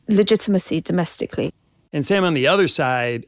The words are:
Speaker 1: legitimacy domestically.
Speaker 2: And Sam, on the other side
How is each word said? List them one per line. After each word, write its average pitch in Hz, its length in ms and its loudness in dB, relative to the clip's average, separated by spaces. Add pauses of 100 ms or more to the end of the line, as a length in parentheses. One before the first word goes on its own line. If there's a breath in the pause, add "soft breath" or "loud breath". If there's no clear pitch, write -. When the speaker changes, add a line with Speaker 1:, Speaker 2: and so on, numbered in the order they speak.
Speaker 1:
legitimacy 202 720 2
domestically. - 720 -4 (400)
Speaker 2:
And 147 140 -2
Sam, 190 180 2
on 170 120 2
the 127 100 0
other 185 220 4
side 123 600 -2